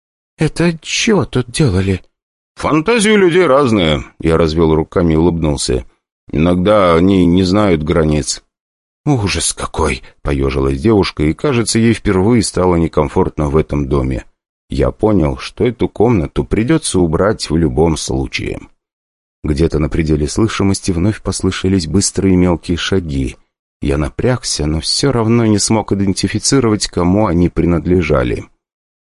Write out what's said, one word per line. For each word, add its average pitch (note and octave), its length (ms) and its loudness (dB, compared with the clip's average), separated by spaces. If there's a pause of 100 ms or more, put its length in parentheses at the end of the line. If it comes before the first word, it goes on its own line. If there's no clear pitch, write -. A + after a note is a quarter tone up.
(360)
«Это D#3+ 460 -2
чего G3 420 0
тут - 260 -4
делали?» F#2+ 520 0 (540)
«Фантазии G3 540 0
у G#3+ 60 4
людей F3+ 300 4
разные», G#2+ 580 2 (160)
я D#2+ 160 2
развёл D#2+ 380 2
руками D#2+ 400 0
и - 20 2
улыбнулся. D#2 720 0 (440)
«Иногда F2+ 640 2
они F#2 300 4
не F2 180 4
знают F#2 400 2
границ». D#2 600 -2 (640)
«Ужас G2 480 -2
какой!» - 480 -4 (180)
поёжилась C2+ 580 -2
девушка, F#2+ 440 0
и, D#2 100 0
кажется, A#2 460 -2
ей A2+ 160 4
впервые G#2 480 0
стало F2+ 340 0
некомфортно D#2 720 0
в C#2+ 80 0
этом D2 320 -2
доме. C2 380 -4 (420)
Я C2 220 -2
понял, D#2+ 480 0
что - 260 -6
эту A#2 240 -2
комнату G2 560 0
придётся A2+ 560 -2
убрать E2+ 480 0
в D#2+ 80 -2
любом D#2 400 0
случае. - 640 -6 (800)
Где-то D2+ 360 0
на D2 100 0
пределе D2+ 400 -2
слышимости G2+ 640 -2
вновь F2+ 320 -2
послышались F#2+ 640 -2
быстрые F#2 500 0
мелкие F2+ 400 0
шаги. D2+ 600 -4 (440)
Я C#2 160 -2
напрягся, D2+ 680 -4
но D#2 140 -2
всё - 320 -2
равно A#2 340 2
не G#2 120 2
смог G#2+ 340 0
идентифицировать, G2+ 960 0
кому F#2+ 380 2
они F2 220 2
принадлежали. D#2+ 960 0 (680)